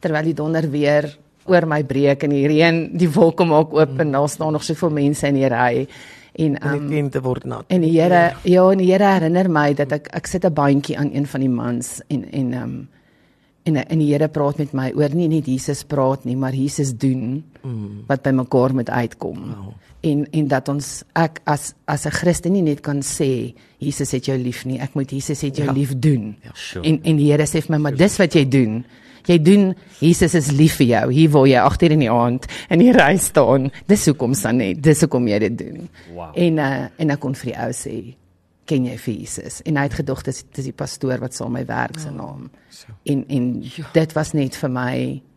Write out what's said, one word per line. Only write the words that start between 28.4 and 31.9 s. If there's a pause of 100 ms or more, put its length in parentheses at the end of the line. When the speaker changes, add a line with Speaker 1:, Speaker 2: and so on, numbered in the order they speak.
Speaker 1:
doen." (420)
Jy
doen, (260)
Jesus
is
lief
vir
jou,
hier
waar
jy
agt
uur